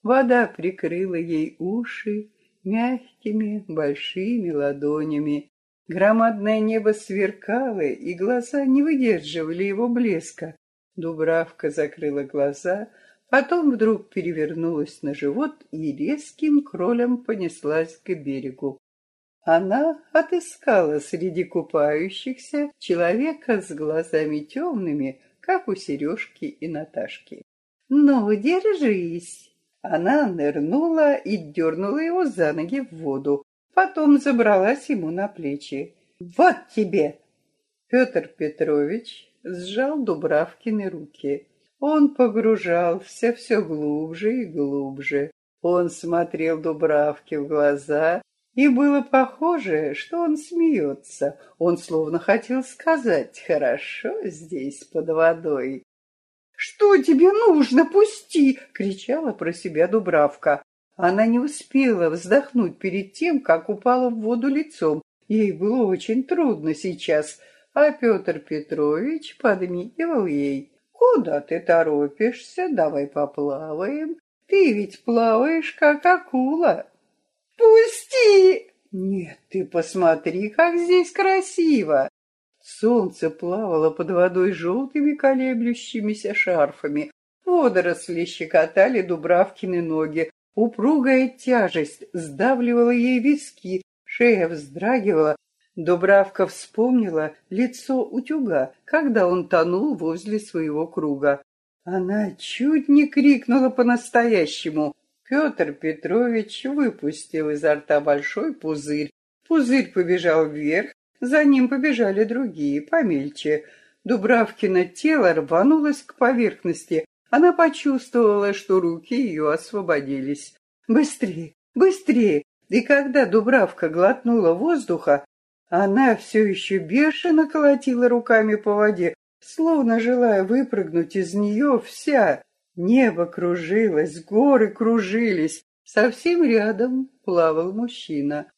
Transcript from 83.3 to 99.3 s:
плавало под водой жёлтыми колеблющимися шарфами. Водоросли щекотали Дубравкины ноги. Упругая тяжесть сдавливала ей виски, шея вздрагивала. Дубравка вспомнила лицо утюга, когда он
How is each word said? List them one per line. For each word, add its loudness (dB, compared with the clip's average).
плавало 0
под -6
водой 2
жёлтыми -2
колеблющимися -2
шарфами. -2
Водоросли 0
щекотали 2
Дубравкины 0
ноги. -2
Упругая 2
тяжесть -2
сдавливала 0
ей 2
виски, -4
шея 2
вздрагивала. 0
Дубравка 2
вспомнила -2
лицо -2
утюга, -2
когда 2
он -2